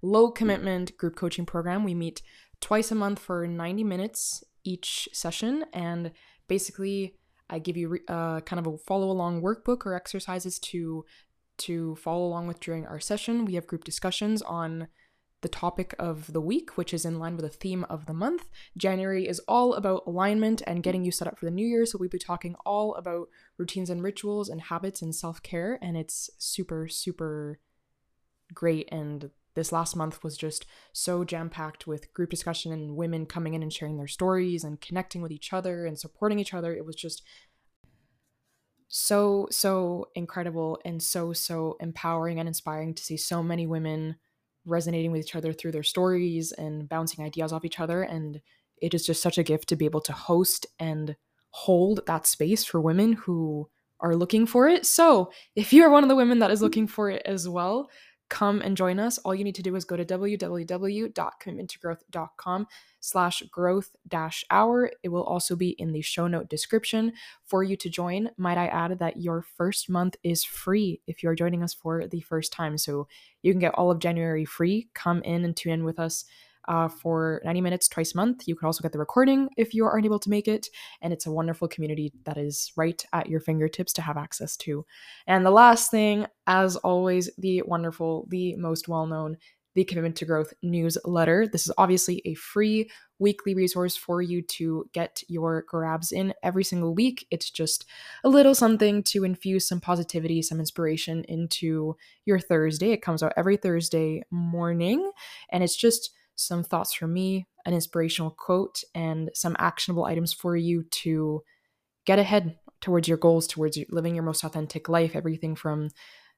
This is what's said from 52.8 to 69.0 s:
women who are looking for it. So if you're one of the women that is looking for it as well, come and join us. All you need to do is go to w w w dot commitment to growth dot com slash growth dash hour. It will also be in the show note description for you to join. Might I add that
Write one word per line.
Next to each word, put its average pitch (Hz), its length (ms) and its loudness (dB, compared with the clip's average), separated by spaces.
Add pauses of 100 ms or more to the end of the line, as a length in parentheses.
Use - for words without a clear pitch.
women 185 340 4
who 160 560 -4 (300)
are 170 160 2
looking 196 280 4
for 247 240 6
it. 349 160 6
So 269 460 8 (240)
if 208 180 0
you're 320 160 12
one 294 140 10
of 269 80 8
the 269 60 6
women 247 240 6
that 202 100 6
is 208 100 4
looking 220 260 2
for 208 220 -2
it 190 160 -4
as 185 240 -4
well, 185 400 -2 (400)
come 202 320 2
and 190 160 -2
join 185 220 2
us. 233 200 0
All 190 180 -2
you 196 80 -2
need 196 100 -4
to 185 80 -10
do 185 140 -2
is 175 80 -6
go 175 120 -6
to 170 80 -2
w 190 320 -2
w 175 280 -4
w 196 440 -4
dot - 300 -6
commitment 185 320 -10
to - 80 -16
growth 170 320 -8
dot 165 260 -8
com 190 300 -4 (320)
slash 175 420 -2 (120)
growth 180 420 0 (140)
dash 160 420 -6
hour. 233 400 4 (140)
It 180 60 -4
will 175 120 0
also 175 320 -2
be 180 240 0
in 165 140 -2
the 156 100 -2
show 170 240 -2
note 175 220 -2
description 220 640 0 (320)
for 190 180 2
you 190 140 0
to - 120 -6
join. 180 480 -2
Might 175 220 0
I 175 80 2
add 170 320 -2
that 170 200 -2